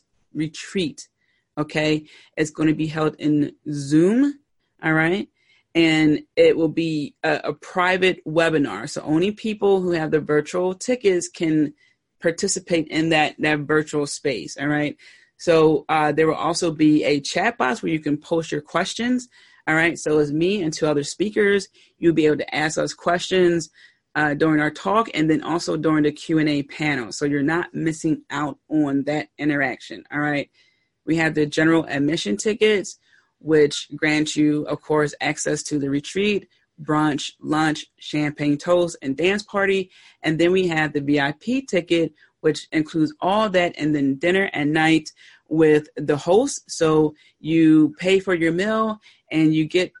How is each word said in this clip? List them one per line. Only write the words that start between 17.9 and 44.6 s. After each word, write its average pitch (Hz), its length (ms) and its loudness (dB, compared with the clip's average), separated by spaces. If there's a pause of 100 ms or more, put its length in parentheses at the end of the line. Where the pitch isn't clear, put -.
you 160 80 -2
can 151 200 -4
post 165 340 -4
your 147 80 -4
questions, 233 640 -4 (400)
all 156 80 0
right? 160 240 0
So 156 200 0
it's 147 120 2
me 180 320 0
and 160 80 -2
two 156 160 -2
other 147 160 0
speakers. 202 640 0 (280)
You'll 165 160 2
be 156 140 4
able 151 100 4
to - 180 -6
ask 156 220 -2
us 147 160 -2
questions, 175 800 0 (440)
uh, 147 200 0
during 156 260 2
our 151 100 0
talk 202 440 0
and 156 160 2
then 151 120 2
also 165 360 -4
during 156 240 2
the 147 100 2
Q 160 280 -2
and 151 100 0
A 143 120 0
panel. 135 480 -4
So - 140 -8
you're 143 180 0
not 165 300 -2
missing 156 560 -2
out 143 300 -6 (100)
on 139 360 0
that 147 240 -4 (100)
interaction, 139 760 -4
all 143 80 -4
right? 147 300 -4 (560)
We 160 100 0
have 160 180 0
the 151 120 0
general 160 420 2
admission 156 480 -2
tickets, 214 640 -2 (420)
which 151 560 2
grants 151 400 -2
you, 151 300 2
of 147 140 -6
course, 151 400 0
access 151 440 -4
to 151 140 -4
the 139 120 -4
retreat, 196 580 -2 (320)
brunch, 151 600 0
lunch, 151 460 -2 (120)
champagne 147 580 -2
toast, 175 460 0
and 135 140 -6
dance 190 260 -2
party. 196 480 -2 (320)
And 156 160 -2
then 170 140 2
we 185 160 2
have 156 240 -2
the 147 80 -2
V 143 180 0
I 143 140 0
P 262 300 -4
ticket, 170 500 0 (280)
which - 320 0
includes 156 480 0
all 208 300 0
that, 180 260 0
and 151 180 0
then 139 220 0
dinner 185 360 0
at 147 140 -2